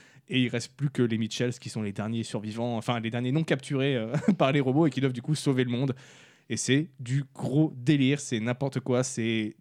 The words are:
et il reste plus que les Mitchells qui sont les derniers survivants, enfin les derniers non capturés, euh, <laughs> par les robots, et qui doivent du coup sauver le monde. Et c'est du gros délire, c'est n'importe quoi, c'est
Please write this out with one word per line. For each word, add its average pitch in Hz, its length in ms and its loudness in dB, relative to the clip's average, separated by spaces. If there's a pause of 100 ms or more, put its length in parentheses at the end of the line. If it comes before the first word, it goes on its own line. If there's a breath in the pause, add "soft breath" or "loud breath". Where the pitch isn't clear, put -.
(280 soft breath)
et 131 120 2
il 123 80 4
reste 120 280 -4
plus 143 140 -2
que 127 120 0
les 113 160 2
Mitchells 117 400 -2
qui - 100 -16
sont 113 140 -6
les 101 100 -4
derniers 110 320 -4
survivants, 113 520 -4
enfin 117 240 -2
les 113 100 -4
derniers 127 220 -2
non 160 120 0
capturés, 143 520 0
euh, 113 160 -4 (120)
<laughs> 180 140 4
par 135 120 4
les 143 100 4
robots, 135 260 4
et 143 40 2
qui 131 100 -2
doivent 131 120 2
du 123 100 -8
coup 156 120 -2
sauver 131 300 2
le 123 60 -2
monde. 123 240 0 (540 soft breath)
Et 113 80 -4
c'est 143 340 2 (100)
du 131 240 -2 (100)
gros 143 420 2
délire, 135 440 4
c'est - 180 -4
n'importe 123 400 -2
quoi, 127 260 2
c'est 113 560 -2